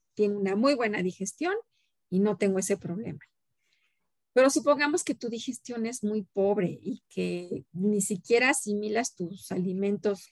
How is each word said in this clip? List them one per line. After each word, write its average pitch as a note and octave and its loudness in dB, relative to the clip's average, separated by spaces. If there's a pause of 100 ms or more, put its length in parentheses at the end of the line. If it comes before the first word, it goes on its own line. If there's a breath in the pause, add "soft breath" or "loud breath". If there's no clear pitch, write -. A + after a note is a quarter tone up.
(140)
tiene G#3 0
una G3 0
muy C4 4
buena G#3+ 0
digestión G3 -4 (560)
y F#3 0
no G#3 2
tengo F#3+ 2
ese - 0
problema. F3 -8 (1120)
Pero C4 8
supongamos C#4+ 2
que - -2
tu A#3+ -8
digestión A3+ -6
es A#3+ -6
muy G#3+ 0
pobre G3 0
y - -8
que F3+ -6
ni G3+ 0
siquiera A#3 2
asimilas G#3+ -2
tus F#3 -10
alimentos G3 -2